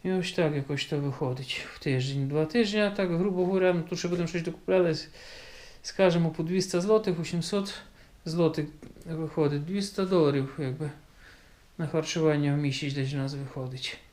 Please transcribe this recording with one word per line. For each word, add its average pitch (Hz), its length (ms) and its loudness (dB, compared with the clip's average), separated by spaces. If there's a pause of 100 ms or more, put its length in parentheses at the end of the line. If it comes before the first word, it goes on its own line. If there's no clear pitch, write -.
I 180 40 -4
już 185 260 -2
tak 156 220 2
jakoś 139 320 -4
to 143 140 -2
wychodzić 131 540 -4
w - 240 -12
tydzień, 135 480 0
dwa 151 180 2
tygodnie, 208 420 2
a 196 40 0
tak 185 260 0
grubo 180 280 2
górę, 185 280 4
no 170 80 2
to 165 100 -6
jeszcze 175 180 -4
potem 175 180 0
coś 170 140 -2
dokupiali 175 540 2
z, - 140 -10 (760)
z - 100 -12
każdym 170 380 4
po 160 120 -6
dwieście 180 380 0
złotych, 208 380 4
osiemset 175 540 -2 (520)
złotych 160 400 2 (400)
wychodzi, 156 540 0
dwieście 190 460 -2
dolarów 143 540 4
jakby 143 300 -4 (880)
na 160 100 -4
harczowaniu 151 680 2
w 147 40 0
miesiąc 143 340 -2
gdzieś 139 200 -2
u 147 40 -2
nas 139 180 -4
wychodzić. 131 600 -8 (180)